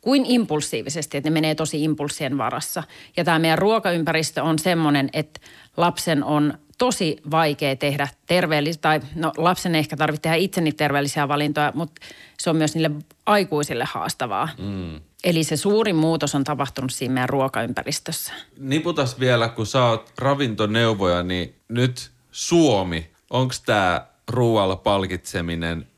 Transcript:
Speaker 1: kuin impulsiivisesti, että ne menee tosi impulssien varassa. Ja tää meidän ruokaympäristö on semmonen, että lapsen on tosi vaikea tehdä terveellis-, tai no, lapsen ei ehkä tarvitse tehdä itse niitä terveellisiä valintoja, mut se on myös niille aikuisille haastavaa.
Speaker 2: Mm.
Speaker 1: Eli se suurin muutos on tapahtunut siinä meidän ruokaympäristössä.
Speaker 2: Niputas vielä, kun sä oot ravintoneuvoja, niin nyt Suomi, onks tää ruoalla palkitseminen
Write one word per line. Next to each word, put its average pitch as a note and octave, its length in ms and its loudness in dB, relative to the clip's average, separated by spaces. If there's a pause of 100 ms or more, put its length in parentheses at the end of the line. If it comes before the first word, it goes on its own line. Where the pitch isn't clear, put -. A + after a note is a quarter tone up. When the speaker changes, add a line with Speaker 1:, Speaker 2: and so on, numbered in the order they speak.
Speaker 1:
kuin C4 240 2
impulsiivisesti, D3+ 920 -2
että C#3+ 120 -2
ne D#3 40 2
menee D#3 220 2
tosi D3+ 280 -2
impulssien D3 540 -2
varassa. C3 460 -4 (340)
Ja F3 60 0
tää D#3+ 160 4
meidän D#3+ 180 4
ruokaympäristö E3+ 840 0
on D#3 160 2
semmonen, D3+ 540 2
että - 260 -6 (380)
lapsen E3+ 460 0
on D3 300 2 (240)
tosi A3+ 400 0 (140)
vaikea D3 440 2
tehdä C#3+ 320 -2 (180)
terveellis-, D#3 560 2
tai D#3 200 2 (140)
no, D#3+ 220 -2
lapsen F3 380 0
ei D#3+ 40 4
ehkä D3+ 180 -4
tarvitse D3+ 240 -2
tehdä D#3+ 140 0
itse F#3+ 260 0
niitä D#3 160 0
terveellisiä C#3+ 500 0
valintoja, D3 480 0
mut D#3 240 -6 (400)
se - 100 -2
on D#3+ 60 2
myös D#3 200 2
niille D#3+ 160 2 (340)
aikuisille D3 600 0
haastavaa. A2+ 720 -4
Speaker 2:
Mm. F2+ 440 -8 (220)
Speaker 1:
Eli E3 200 2
se D#3 140 -2
suurin G#3 380 2
muutos D#3 400 0
on C#3 80 0
tapahtunut C3 480 -4
siinä C3 220 -4
meidän B2+ 160 0
ruokaympäristössä. C3 1040 -4 (260)
Speaker 2:
Niputas D3 600 -2
vielä, A#2+ 300 2
kun A2 180 -4
sä C3 160 2
oot A2+ 340 0
ravintoneuvoja, A2 1080 2
niin F2+ 320 -4 (140)
nyt B2 420 -2 (200)
Suomi, F#2+ 800 2 (180)
onks B2+ 320 -2
tää F#2+ 460 2 (200)
ruoalla A2 480 2
palkitseminen F2 1120 -2 (100)